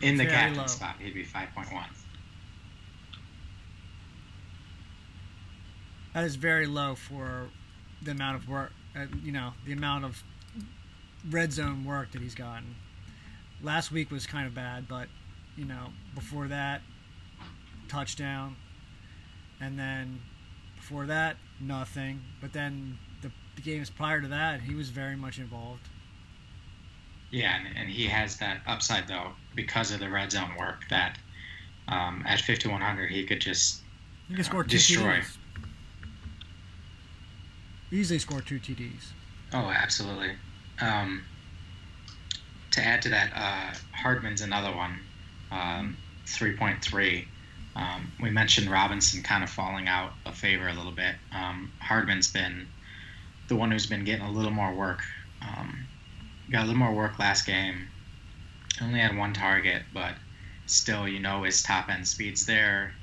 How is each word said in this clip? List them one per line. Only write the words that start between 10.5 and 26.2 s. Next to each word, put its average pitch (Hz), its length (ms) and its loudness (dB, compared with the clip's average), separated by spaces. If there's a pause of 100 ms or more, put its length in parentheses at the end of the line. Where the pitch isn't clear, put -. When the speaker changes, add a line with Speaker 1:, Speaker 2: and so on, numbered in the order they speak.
Speaker 2:
red 165 220 2
zone 139 320 0
work 139 300 -2
that 127 80 -6
he's 123 120 -6
gotten. 120 420 -8 (840)
Last 151 300 0
week 156 180 0
was 139 160 -6
kind 143 220 -2
of 120 80 -6
bad, 123 320 -6
but, 123 220 -6 (480)
you 147 80 -6
know, 123 240 -6 (260)
before 139 320 -4
that, 139 340 -2 (1080)
touchdown, 139 680 -4 (1040)
and 135 180 -6
then 131 440 -4 (560)
before 143 300 -6
that, 156 280 2 (240)
nothing. 135 640 -4 (180)
But 139 140 -8
then 139 440 -4 (240)
the, 135 100 -8 (240)
the 135 60 -12
games 151 280 -2
prior 151 320 2
to 139 80 -2
that, 147 320 2
he 135 120 -2
was 147 160 -4
very 135 280 -4
much 131 200 -6
involved. 120 520 -8 (1400)